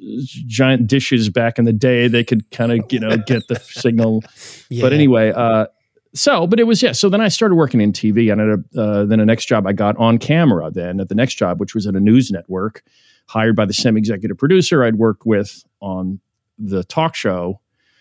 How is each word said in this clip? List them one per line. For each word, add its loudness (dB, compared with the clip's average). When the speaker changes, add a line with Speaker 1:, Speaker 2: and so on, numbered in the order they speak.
Speaker 1:
giant 2
dishes 0
back -2
in 2
the 4
day, 2
they 2
could -2
kinda, -2
you -2
know, -2
get -2
the -4
Speaker 2:
<laughs> -12
Speaker 1:
signal. -2
Speaker 2:
Yeah. -6
Speaker 1:
But 2
anyway, 4
uh, 0
so, 0
but 2
it 4
was, 2
yeah. 2
So -6
then 0
I 2
started 0
working 2
in 2
T -2
V. 2
I 2
ended 0
up, -
uh, 0
then 2
the 2
next 0
job 0
I -2
got 0
on 2
camera 0
then -6
at -4
the -6
next 0
job, -2
which -6
was -4
at -4
a -2
news 4
network, -8
hired 0
by 0
the -4
same 0
executive -4
producer 2
I'd 0
worked 0
with -2
on -8
the -6
talk -4
show. -4